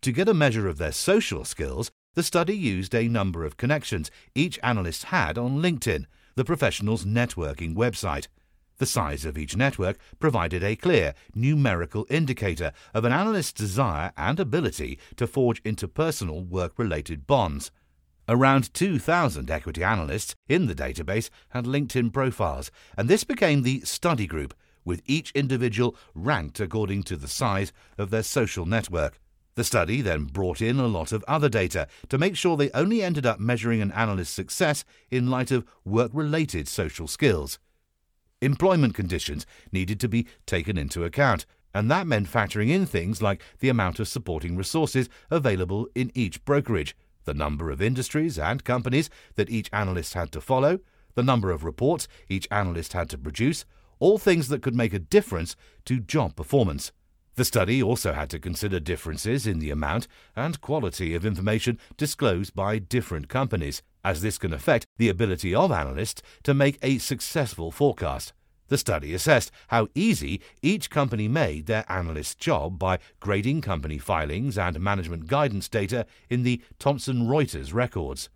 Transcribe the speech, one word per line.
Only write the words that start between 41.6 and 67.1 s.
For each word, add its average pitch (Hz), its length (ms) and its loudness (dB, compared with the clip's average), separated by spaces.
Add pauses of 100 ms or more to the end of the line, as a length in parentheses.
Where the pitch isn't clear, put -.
and 104 160 0
that 180 160 2
meant 107 220 0
factoring 107 420 0
in 185 160 2
things 90 360 -2
like 98 200 0 (180)
the 131 100 2
amount 107 320 2
of 104 80 -2
supporting 87 480 -4
resources 131 500 0 (240)
available 104 640 0
in 123 180 -2
each 110 300 -2
brokerage, 127 500 0 (300)
the 76 100 -4
number 73 380 -2
of 67 100 -4
industries 127 560 0
and 90 280 -2
companies 127 440 0 (260)
that 104 140 0
each 110 220 -4
analyst 92 420 -2
had 87 200 -2
to 87 80 -6
follow, 139 380 2 (360)
the 123 80 2
number 117 280 4
of 78 120 -2
reports 139 460 0 (180)
each 95 240 -2
analyst 90 400 -2
had 85 200 -2
to 67 60 -10
produce, 78 460 -2 (360)
all 196 180 6
things 170 320 4
that 143 120 0
could 123 140 0
make 117 180 2
a 101 60 -2
difference 87 560 2 (300)
to 127 160 -2
job 104 340 0
performance. 80 560 2 (440)
The 123 100 2
study 117 360 2
also 110 320 2
had 73 180 -4
to 80 80 -6
consider 90 400 -2
differences 95 680 -4
in 92 100 0
the 76 140 -2
amount 76 360 -2 (280)
and 151 260 -4
quality 95 540 -2
of 85 100 -2
information 107 540 0 (180)
disclosed 101 560 0
by 101 240 0
different 90 500 -4
companies, 90 540 -2 (240)
as 87 160 0
this 104 160 -2
can 85 160 -2
affect 117 320 2 (120)
the 113 120 4
ability 92 460 0
of 170 160 4
analysts 76 500 -4 (220)
to 143 100 4
make 139 300 4
a 131 160 2
successful 113 720 -4